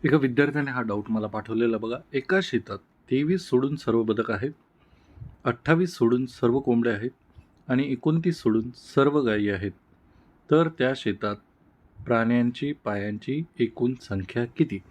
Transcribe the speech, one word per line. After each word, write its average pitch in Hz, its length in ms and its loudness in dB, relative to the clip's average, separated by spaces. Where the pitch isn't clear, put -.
एका 156 140 4
विद्यार्थ्याने 139 540 2
हा 127 100 -4
डाऊट 104 280 -4
मला 107 180 -2
पाठवलेला 110 500 -2
बघा. 113 200 -6
एका 143 300 0
शेतात 110 340 -4
तेवीस 151 400 0
सोडून 135 280 2
सर्व 113 260 0
बदक 110 280 0
आहेत, 110 200 -4
अठ्ठावीस 165 500 0
सोडून 123 320 2
सर्व 123 320 2
कोंबड्या 117 340 2
आहेत 107 180 -6
आणि 131 240 0
एकोणतीस 160 500 0
सोडून 110 280 2
सर्व 143 360 2
गायी 107 280 2
आहेत, 98 220 -2
तर 160 200 4
त्या 131 260 0
शेतात 104 400 -4
प्राण्यांची 120 760 0
पायांची 104 680 -6
एकूण 120 420 0
संख्या 101 440 -4
किती? 98 220 0